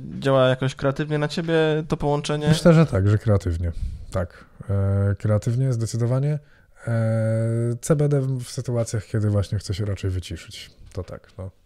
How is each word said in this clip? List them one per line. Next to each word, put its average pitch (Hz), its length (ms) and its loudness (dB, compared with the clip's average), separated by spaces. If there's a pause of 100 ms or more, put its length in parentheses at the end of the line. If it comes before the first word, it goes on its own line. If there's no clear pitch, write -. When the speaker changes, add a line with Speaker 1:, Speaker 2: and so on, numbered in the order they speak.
(200)
Speaker 1:
działa 135 280 4
jakoś 135 280 0
kreatywnie 151 420 -2
na 147 100 -2
ciebie 160 600 0
to 151 100 0
połączenie? 147 500 -2
Speaker 2:
Myślę, 160 260 6
że 160 120 8
tak, 98 240 2
że 104 80 4
kreatywnie. 87 540 0 (400)
Tak. - 340 -8 (240)
E, 98 460 2
kreatywnie, 120 580 0
zdecydowanie. 120 680 0 (480)
E, 113 920 0
C - 140 0
B 147 140 2
D 143 120 2
w, 131 220 -4
w - 60 -14
sytuacjach, 117 560 -4
kiedy 107 240 0
właśnie 104 280 0
chce 98 160 -6
się 104 120 -4
raczej 98 260 -4
wyciszyć, - 600 -10 (220)
to 90 100 -8
tak, - 240 -16 (100)
no. 92 140 -12 (140)